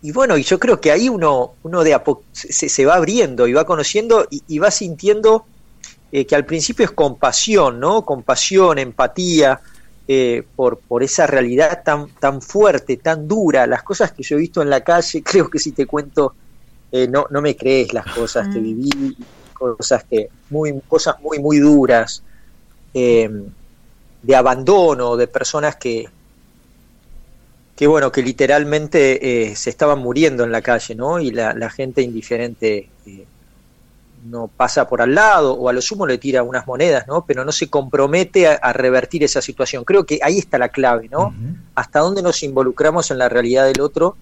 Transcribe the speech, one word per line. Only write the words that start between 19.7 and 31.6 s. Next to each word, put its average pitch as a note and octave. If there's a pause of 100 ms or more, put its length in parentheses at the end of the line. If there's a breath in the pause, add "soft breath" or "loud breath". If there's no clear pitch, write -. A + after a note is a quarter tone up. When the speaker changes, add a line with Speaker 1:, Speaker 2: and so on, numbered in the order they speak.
Speaker 1:
que, A2 (200)
muy, D3
cosas D#3
muy, D3+
muy D3
duras, C3 (680 soft breath)
eh, A#2 (920)
de C3
abandono, C3
de B2
personas D3
que, A2+ (1700)
que, C#3+
bueno, D3
que C3+
literalmente, C3+
eh, G#2
se -
estaban D3
muriendo B2+
en A#2
la A2+
calle, A#2
¿no? C#3+
Y C#3
la, A2+
la A2+